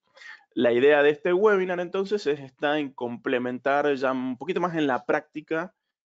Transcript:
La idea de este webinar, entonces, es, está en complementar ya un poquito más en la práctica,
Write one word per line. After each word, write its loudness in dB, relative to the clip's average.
La 4
idea 6
de 4
este -2
webinar, 2
entonces, -4
es, -2
está -4
en -6
complementar -2
ya -2
un -4
poquito -4
más -2
en 0
la 0
práctica, -4